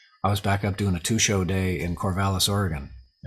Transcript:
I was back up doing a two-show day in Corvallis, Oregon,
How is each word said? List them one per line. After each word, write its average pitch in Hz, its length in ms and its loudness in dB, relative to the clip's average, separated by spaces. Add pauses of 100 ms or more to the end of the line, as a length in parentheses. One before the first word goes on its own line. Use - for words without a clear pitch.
(240)
I 98 60 2
was 101 100 2
back 101 240 0
up 98 140 0
doing 98 180 2
a 82 60 -4
two-show 107 420 2
day 92 340 0
in 85 200 -4
Corvallis, 98 500 0
Oregon, 90 440 -2 (360)